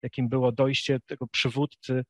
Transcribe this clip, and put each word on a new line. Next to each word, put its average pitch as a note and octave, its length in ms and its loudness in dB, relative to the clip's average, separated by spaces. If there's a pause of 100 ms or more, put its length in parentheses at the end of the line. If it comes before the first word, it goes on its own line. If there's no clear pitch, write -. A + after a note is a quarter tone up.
jakim B2+ 280 -2
było B2+ 220 4
dojście C3+ 540 2
tego - 220 -8
przywódcy C3 840 -2